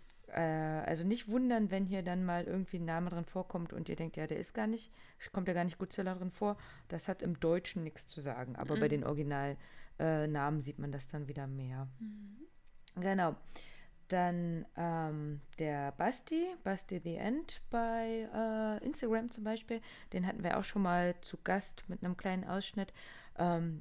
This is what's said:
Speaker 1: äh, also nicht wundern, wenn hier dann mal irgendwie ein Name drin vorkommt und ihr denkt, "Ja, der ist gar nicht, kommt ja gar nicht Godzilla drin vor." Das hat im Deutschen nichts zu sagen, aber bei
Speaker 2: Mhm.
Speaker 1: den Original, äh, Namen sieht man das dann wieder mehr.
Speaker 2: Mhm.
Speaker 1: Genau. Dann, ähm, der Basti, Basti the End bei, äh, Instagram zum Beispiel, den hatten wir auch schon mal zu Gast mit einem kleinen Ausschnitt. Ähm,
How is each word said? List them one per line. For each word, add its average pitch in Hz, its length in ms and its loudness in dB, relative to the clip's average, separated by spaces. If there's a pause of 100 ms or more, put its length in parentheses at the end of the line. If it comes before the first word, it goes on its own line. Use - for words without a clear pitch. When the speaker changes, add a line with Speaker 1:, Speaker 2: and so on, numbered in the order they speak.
(280)
Speaker 1:
äh, - 120 0
also 156 640 2
nicht 226 260 2
wundern, 233 400 4
wenn 190 160 2
hier 190 160 0
dann 180 220 2
mal 175 200 2
irgendwie 185 340 0
ein 170 60 0
Name 165 260 0
drin 170 140 -2
vorkommt 180 480 -2
und - 160 -6
ihr - 80 -2
denkt, 165 200 -4
"Ja, 156 100 -2
der 165 120 0
ist - 160 -6
gar 220 120 2
nicht, 226 260 -2 (400)
kommt 185 160 0
ja 180 60 4
gar 175 100 4
nicht 170 140 -2
Godzilla 185 360 -2
drin 185 160 -4
vor." 208 260 0 (320)
Das 170 200 -6
hat 190 140 -2
im 175 180 0
Deutschen 170 420 2
nichts - 240 -8
zu - 140 -10
sagen, 131 360 -4
aber - 200 0
bei 147 100 6
Speaker 2:
Mhm. 147 40 6
Speaker 1:
den 147 140 2
Original, 143 520 0 (420)
äh, 156 280 4
Namen 151 360 2
sieht 135 160 -6
man 143 140 -2
das 139 160 -6
dann 147 200 -4
wieder 139 180 -4
mehr. 135 420 -4 (100)
Speaker 2:
Mhm. 208 480 -10 (540)
Speaker 1:
Genau. 180 360 4 (720)
Dann, 175 580 2 (100)
ähm, 156 640 0 (180)
der 143 340 0
Basti, 285 520 0 (200)
Basti 190 380 -2
the 170 140 -2
End - 540 -2
bei, 226 640 0
äh, 220 500 0
Instagram 233 460 2
zum 214 140 -8
Beispiel, 220 360 -2 (320)
den 180 140 2
hatten - 180 0
wir - 140 4
auch 196 60 2
schon - 180 2
mal 175 380 6
zu - 220 -8
Gast - 460 0
mit 180 140 -4
einem 180 140 0
kleinen 185 280 0
Ausschnitt. 196 480 -2 (460)
Ähm, 170 420 4